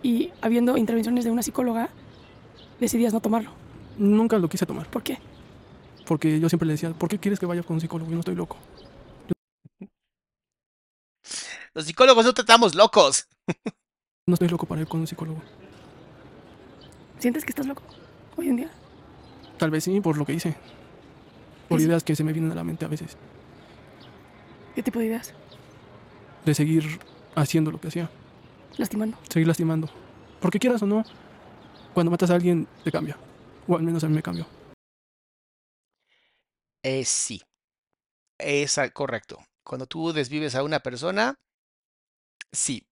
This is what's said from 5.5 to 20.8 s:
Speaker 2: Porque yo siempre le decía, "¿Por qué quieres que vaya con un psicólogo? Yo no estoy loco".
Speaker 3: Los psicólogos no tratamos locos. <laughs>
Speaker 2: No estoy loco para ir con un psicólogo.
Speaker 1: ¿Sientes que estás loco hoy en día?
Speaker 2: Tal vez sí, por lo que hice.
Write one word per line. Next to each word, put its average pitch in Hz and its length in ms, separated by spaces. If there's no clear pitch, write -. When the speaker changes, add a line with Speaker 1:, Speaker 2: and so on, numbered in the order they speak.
Speaker 2:
Porque 156 340
yo 165 100
siempre 165 180
le 151 60
decía, 165 180
"¿Por 165 180
qué 208 100
quieres 202 200
que 185 60
vaya 175 180
con 165 120
un 160 60
psicólogo? 165 280
Yo 165 60
no 170 60
estoy 180 140
loco". 170 220
Speaker 3:
Los 156 120
psicólogos 233 400
no 247 80
tratamos 226 420
locos. 180 520
<laughs> - 300
Speaker 2:
No 175 40
estoy 170 160
loco 170 160
para 160 160
ir 156 80
con 160 100
un 160 80
psicólogo. 160 340
Speaker 1:
¿Sientes 247 280
que - 60
estás 285 140
loco 277 160
hoy 339 140
en 240 80
día? 302 120
Speaker 2:
Tal 160 140
vez 156 140
sí, 190 160
por 160 160
lo 147 80
que - 80
hice. 165 240